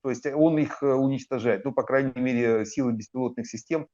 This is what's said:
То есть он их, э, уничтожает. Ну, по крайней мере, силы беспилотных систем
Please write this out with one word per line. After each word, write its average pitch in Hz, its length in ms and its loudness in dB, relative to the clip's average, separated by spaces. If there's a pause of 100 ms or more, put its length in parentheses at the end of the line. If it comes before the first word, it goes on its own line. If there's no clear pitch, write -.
То 135 60 -4
есть 123 160 -4
он 151 340 4
их, - 240 -2
э, 139 100 4
уничтожает. 131 720 0
Ну, 139 80 -4
по 131 100 0
крайней 131 380 0
мере, 120 440 2
силы 123 260 -2
беспилотных 120 560 -4
систем 147 460 -6